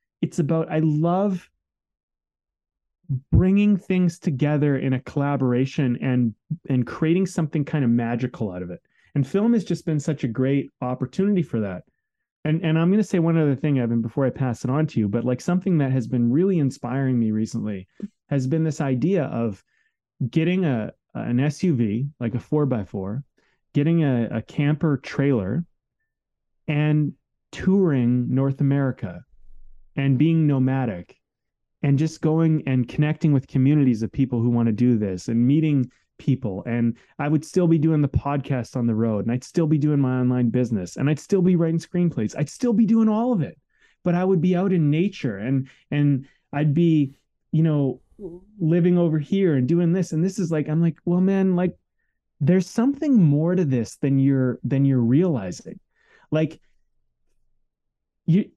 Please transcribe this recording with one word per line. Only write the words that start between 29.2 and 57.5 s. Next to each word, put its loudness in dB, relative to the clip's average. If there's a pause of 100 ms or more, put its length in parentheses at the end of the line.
and 2
being 4
nomadic -2 (640)
and 2
just -4
going 2
and 0
connecting 0
with 0
communities 2
of -6
people -2
who 0
wanna 2
do 2
this -6
and 0
meeting 2 (280)
people. -2
And -2 (240)
I -2
would 0
still 0
be 4
doing 2
the 2
podcast -4
on 0
the 0
road, 0
and -2
I'd -4
still -2
be 2
doing 2
my 0
online 2
business, -2
and 0
I'd 0
still 0
be 4
writing 0
screenplays. -2
I'd -2
still -4
be 2
doing 4
all 0
of 0
it, -8 (440)
but 0
I 0
would 2
be 2
out 0
in 2
nature, -2
and, -4 (240)
and 0 (280)
I'd 0
be, 2 (380)
you 2
know, 0 (600)
living 2
over 2
here 0
and 0
doing 2
this. -2
And 0
this -2
is -2
like, -2
I'm 0
like, 0
"Well, 0
man, 2
like, -2 (640)
there's 2
something 2
more 4
to 0
this -2
than 2
you're, 2
than 0
you're 4
realizing." 0 (520)
Like, -2 (1600)